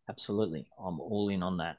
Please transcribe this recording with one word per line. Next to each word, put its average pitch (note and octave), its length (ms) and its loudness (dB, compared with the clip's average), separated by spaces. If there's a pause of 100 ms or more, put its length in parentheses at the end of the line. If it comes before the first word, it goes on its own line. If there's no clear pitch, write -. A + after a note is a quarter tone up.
Absolutely. G2+ 560 0 (180)
I'm F2 160 -2
all G2+ 300 2
in F#2+ 140 2
on F#2 140 2
that. E2 220 -2